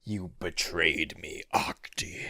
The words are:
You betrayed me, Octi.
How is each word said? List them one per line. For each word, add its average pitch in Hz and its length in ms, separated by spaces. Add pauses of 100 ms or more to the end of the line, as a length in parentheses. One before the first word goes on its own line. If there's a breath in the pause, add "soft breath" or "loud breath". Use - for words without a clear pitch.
You 95 340
betrayed 82 800
me, 85 240 (100)
Octi. - 760